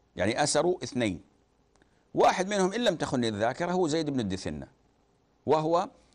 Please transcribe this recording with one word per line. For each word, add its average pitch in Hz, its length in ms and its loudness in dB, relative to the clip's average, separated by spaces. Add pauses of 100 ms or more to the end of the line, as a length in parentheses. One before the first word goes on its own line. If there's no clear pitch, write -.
(160)
يعني، 110 280 0
أسروا 160 400 0
اثنين. 113 380 -4 (920)
واحد 190 340 4
منهم، 196 260 2
إن 240 100 -2
لم 202 120 2
تخن 139 300 -2
الذاكرة، 117 460 -2
هو 180 160 2
زيد 151 220 -2
بن 135 100 -2
الدثنة، 90 480 -4 (800)
وهو 156 440 2 (260)